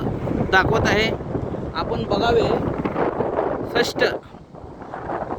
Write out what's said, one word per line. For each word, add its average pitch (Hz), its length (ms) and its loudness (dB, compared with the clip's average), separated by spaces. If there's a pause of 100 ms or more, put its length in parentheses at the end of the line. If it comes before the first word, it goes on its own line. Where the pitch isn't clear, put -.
(520)
दाखवत 208 340 4
आहे. 208 240 4 (640)
आपण 226 300 -2
बघावे. 220 440 2 (1200)
स्पष्ट 240 320 2 (1400)